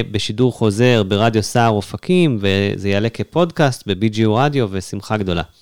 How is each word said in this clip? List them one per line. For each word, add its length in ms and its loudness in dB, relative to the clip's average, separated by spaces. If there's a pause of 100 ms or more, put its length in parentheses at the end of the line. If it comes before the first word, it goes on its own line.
(120)
בשידור 400 0
חוזר 500 2
ברדיו 400 2
סער 280 2
אופקים, 720 0
וזה 480 0
יעלה 200 0
כפודקאסט 800 -2
בבי 200 0
ג'י 140 0
יו 120 2
רדיו, 360 0
ושמחה 460 -6
גדולה. 260 -2 (200)